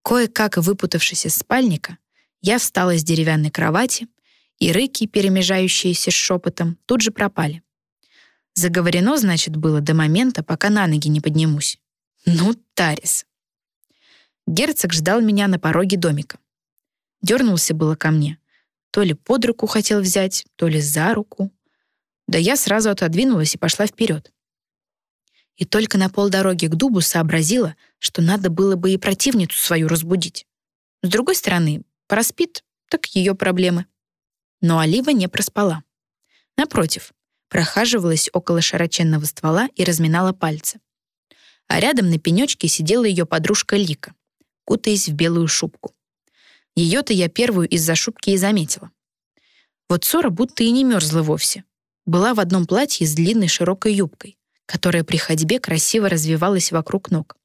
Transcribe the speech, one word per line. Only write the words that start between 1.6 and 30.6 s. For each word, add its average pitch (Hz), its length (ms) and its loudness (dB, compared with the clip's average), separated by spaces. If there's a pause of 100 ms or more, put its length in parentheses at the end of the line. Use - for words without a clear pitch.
я 208 160 2
встала 180 400 0
с 156 60 0
деревянной 160 480 0
кровати, 196 560 -2 (500)
и 165 140 0
рыки, 214 360 -2
перемежающиеся 185 1000 0
с - 40 0
шёпотом, 175 720 -2
тут 240 160 0
же 220 100 -2
пропали. 165 520 -4 (920)
Заговорено, 180 600 2
значит, 170 380 0
было 151 260 2
до 156 120 0
момента, 160 500 2
пока 190 260 -2
на 208 180 2
ноги 151 220 0
не 151 120 2
поднимусь. 156 580 -2 (460)
Ну, 180 300 2 (180)
Тарис. - 520 -2 (1200)
Герцог 190 460 -2
ждал 180 280 2
меня 202 260 2
на 185 120 0
пороге 180 380 0
домика. 151 420 -4 (840)
Дёрнулся 208 520 2
было 156 220 0
ко 156 160 -2
мне. 151 260 0 (540)
То 208 120 0
ли 165 100 0
под 240 320 -2
руку 226 220 -2
хотел 214 340 0
взять, 190 440 -2 (100)
то 170 120 -2
ли 156 140 0
за 151 320 0
руку. 196 380 -4 (760)
Да 165 100 -2
я 214 200 2
сразу 214 320 0
отодвинулась 180 680 0
и - 20 -14
пошла 170 280 0
вперёд. 190 480 -4 (1200)
И 170 100 -2
только 214 320 0
на 190 120 2
полдороги 190 580 0
к 160 80 0
дубу 214 260 2
сообразила — 165 760 0 (220)
что - 240 -4
надо 185 280 2
было 190 260 2
бы 185 160 0
и 190 60 0
противницу 196 600 -2
свою 160 300 0
разбудить. 165 600 -2 (540)